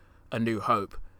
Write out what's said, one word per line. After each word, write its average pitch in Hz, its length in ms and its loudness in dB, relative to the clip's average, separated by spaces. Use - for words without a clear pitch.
A 123 60 -2
New 113 220 2
Hope, 104 380 0